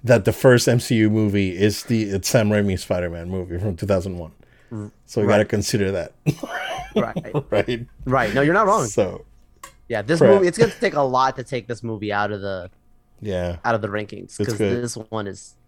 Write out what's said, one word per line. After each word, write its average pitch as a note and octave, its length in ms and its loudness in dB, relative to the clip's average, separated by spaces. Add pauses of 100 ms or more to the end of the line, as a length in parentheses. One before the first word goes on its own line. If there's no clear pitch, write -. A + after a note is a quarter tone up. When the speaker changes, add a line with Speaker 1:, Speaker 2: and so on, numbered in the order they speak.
Speaker 1:
that A#2 200 6
the A2 80 2
first B2+ 360 6
M A#2+ 100 4
C - 180 -2
U G#2+ 140 4
movie G2+ 460 0
is G2+ 280 2
the, A2 200 0
it's G2 240 -4
Sam A2 220 4
Raimi's G#2 320 2
Spider-Man F2 460 -4
movie F2+ 300 -6
from G2 160 -2
two G2 120 -6
thousand F#2 320 -2
one. D#2+ 120 -12 (400)
Speaker 2:
R-, G#2 220 -12 (140)
Speaker 1:
So - 140 -4
we G#2+ 60 2
gotta G#2+ 140 4
Speaker 2:
right. G#2 80 0
Speaker 1:
consider G2+ 420 0
that. F2+ 220 -6 (120)
<laughs> - 180 0 (520)
Speaker 2:
Right. A#2 400 -4 (160)
Speaker 1:
Right? A#2 360 -2 (200)
Speaker 2:
Right. B2 260 0
No, C3 100 2
you're D#3 120 2
not G#3 120 4
wrong. F#3+ 200 2
Speaker 1:
So G2 380 -2 (640)
Speaker 2:
Yeah, G#2+ 140 -4
this D3+ 180 0
Speaker 1:
crap. C3 140 8
Speaker 2:
movie, F#3+ 120 4
it's E3+ 100 0
gonna A3+ 140 4 (100)
take G3+ 140 -2
a D3 80 2
lot C3 340 2
to C3 80 -10
take A#2 220 -8
this A#2 160 -8
movie G#2+ 300 -6
out G#2 180 0
of G2+ 100 -6
the, F#2+ 300 -8 (500)
Speaker 1:
Yeah. F2+ 440 -4
Speaker 2:
out A#2 100 2
of G#2 80 -2
the G#2+ 60 -6
rankings, G2+ 520 -10
Speaker 1:
It's G#2 100 -2
Speaker 2:
'cause A2 80 -2
Speaker 1:
good. G#2+ 260 0
Speaker 2:
this A#2 120 -8
one A2 300 -8
is - 300 -16 (120)